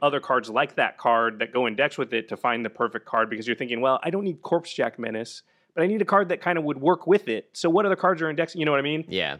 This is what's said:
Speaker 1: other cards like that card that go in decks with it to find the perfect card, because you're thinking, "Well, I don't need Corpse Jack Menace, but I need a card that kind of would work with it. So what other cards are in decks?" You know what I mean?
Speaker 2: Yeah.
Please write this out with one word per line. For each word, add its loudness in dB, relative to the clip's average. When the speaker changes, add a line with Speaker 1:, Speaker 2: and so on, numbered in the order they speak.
Speaker 1:
other 2
cards -2
like 0
that 0
card 2
that -4
go 0
in -2
decks 0
with -4
it -2
to -8
find 0
the -4
perfect -4
card, 0
because -8
you're 0
thinking, -4
"Well, 2
I -4
don't -4
need -6
Corpse -2
Jack -2
Menace, -8
but 0
I 2
need 0
a -10
card 4
that -2
kind 0
of -2
would -2
work 2
with 4
it. -4
So -2
what 4
other 2
cards 2
are -2
in -6
decks?" -4
You -2
know 2
what 4
I 0
mean? -2
Speaker 2:
Yeah. -2